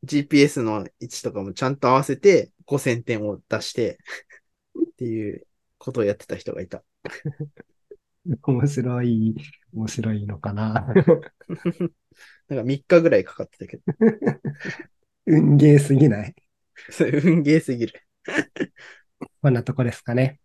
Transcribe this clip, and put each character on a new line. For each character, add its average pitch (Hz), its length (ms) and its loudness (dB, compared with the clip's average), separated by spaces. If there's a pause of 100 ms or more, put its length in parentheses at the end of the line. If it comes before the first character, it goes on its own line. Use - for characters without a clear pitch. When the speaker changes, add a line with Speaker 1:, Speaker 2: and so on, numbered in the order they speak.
Speaker 1:
ジ 147 160 -2
ー 143 80 -6
ピ 151 100 2
ー 143 60 8
エ 147 40 4
ス 143 140 -4
の 107 240 -4 (140)
位 - 60 -14
置 - 180 -14
と 120 100 -6
か 104 80 -6
も 95 120 -10
ち - 100 -6
ゃ 131 60 0
ん 139 80 -6
と 131 120 0
合 127 40 6
わ 131 100 4
せ 135 120 -4
て、 190 360 4 (140)
五 143 120 -4
千 120 260 -2
点 107 240 -6
を 101 220 -8
出 107 120 -4
し - 120 -12
て、 113 240 -4 (460)
<laughs> - 360 -20
っ 320 40 0 (120)
て 127 100 -10
い 110 300 -6
う - 120 -20 (300)
こ - 140 -12
と 120 100 -4
を - 20 0
や 101 100 0
っ - 20 -4
て - 120 -20
た - 80 -8
人 - 180 -12
が - 80 -12
い 92 60 -12
た。 - 160 -16 (200)
Speaker 2:
<laughs> - 1400 -12
面 131 240 0
白 123 340 -4
い、 110 340 0 (380)
面 110 140 -6
白 110 260 -4
い 104 140 -6
の 101 100 -8
か 104 160 -8
な。 107 400 -4
Speaker 1:
<laughs> - 20 4 (1500)
な 143 100 -8
ん - 20 -4
か 110 40 -6
三 139 200 -4
日 175 180 6
ぐ 165 80 4
ら 123 80 4
い 95 60 2
か - 120 -14
か 98 100 -10
っ - 20 -20
て - 100 -20
た 92 100 -16
け - 100 -16
ど。 - 100 -20
Speaker 2:
<laughs> 214 540 0 (840)
運 151 300 6
ゲ 147 220 8
ー - 20 8
す 143 160 0
ぎ 135 140 6
な 107 160 -4
い？ 131 100 -16 (540)
Speaker 1:
そ - 160 -2
れ 147 140 -2
運 165 240 4
ゲ 147 140 4
ー - 40 4
す 131 140 -6
ぎ 113 120 -4
る。 - 140 -14 (240)
Speaker 2:
<laughs> - 480 -6 (680)
こ 143 80 2
ん 127 40 2
な 117 100 -2
と 123 100 -6
こ 131 100 -2
で 117 80 -2
す - 120 -16
か 120 100 -8
ね。 131 320 0